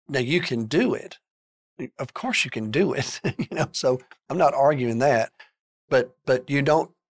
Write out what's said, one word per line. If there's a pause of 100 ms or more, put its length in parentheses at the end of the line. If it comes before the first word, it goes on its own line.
Now,
you
can
do
it. (800)
Of
course
you
can
do
it,
<laughs>
you
know,
so (320)
I'm
not
arguing
that, (560)
but, (100)
but
you
don't (180)